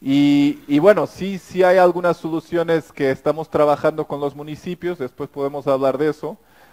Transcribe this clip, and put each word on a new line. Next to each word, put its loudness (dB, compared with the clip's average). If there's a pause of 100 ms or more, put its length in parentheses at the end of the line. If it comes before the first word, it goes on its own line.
Y, 2
y 2
bueno, 4
sí, -10
sí -2
hay 4
algunas 2
soluciones -4
que -2
estamos -4
trabajando 0
con -8
los -6
municipios, -10
después -10
podemos -6
hablar 2
de 0
eso, -10 (360)